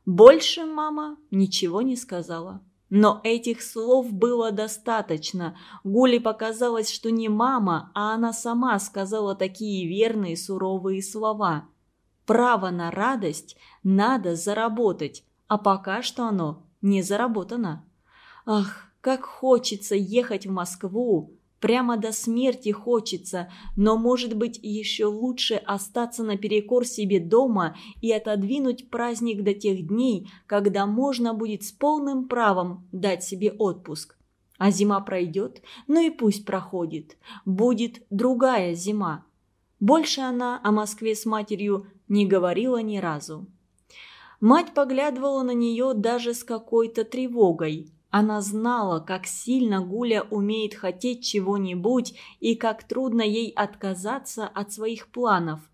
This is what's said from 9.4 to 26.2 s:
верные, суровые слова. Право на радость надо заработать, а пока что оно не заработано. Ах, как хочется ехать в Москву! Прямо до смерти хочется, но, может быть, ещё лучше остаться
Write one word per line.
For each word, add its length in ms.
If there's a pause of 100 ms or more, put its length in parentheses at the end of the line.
верные, 500
суровые 640
слова. 680 (600)
Право 420
на 220
радость 640 (240)
надо 540
заработать, 920 (220)
а 100
пока 460
что 240
оно 400 (160)
не 180
заработано. 840 (640)
Ах, 460 (100)
как 240
хочется 680
ехать 500
в 60
Москву! 840 (260)
Прямо 360
до 140
смерти 580
хочется, 800 (260)
но, 220
может 380
быть, 260
ещё 480
лучше 460
остаться 680